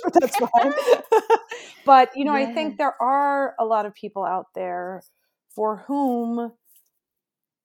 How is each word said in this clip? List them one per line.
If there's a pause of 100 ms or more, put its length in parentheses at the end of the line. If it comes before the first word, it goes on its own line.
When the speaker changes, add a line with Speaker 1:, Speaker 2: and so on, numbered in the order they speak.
Speaker 1:
but
that's
fine.
<laughs> (1000)
But,
you
know,
I
think
Speaker 2:
Yeah.
Speaker 1:
there
are
a
lot
of
people
out
there (520)
for (100)
whom, (1120)